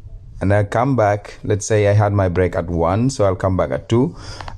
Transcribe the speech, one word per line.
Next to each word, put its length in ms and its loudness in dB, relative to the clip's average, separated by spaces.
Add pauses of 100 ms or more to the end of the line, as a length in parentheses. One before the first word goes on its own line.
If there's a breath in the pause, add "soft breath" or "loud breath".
(420)
And 120 2
I'll 120 2
come 320 0
back. 460 0
Let's 220 -2
say 220 2
I 60 4
had 180 4
my 160 2
break 280 0
at 120 -4
one, 420 2
so 140 -2
I'll 140 2
come 180 0
back 160 0
at 160 -6
two. 300 2 (400 loud breath)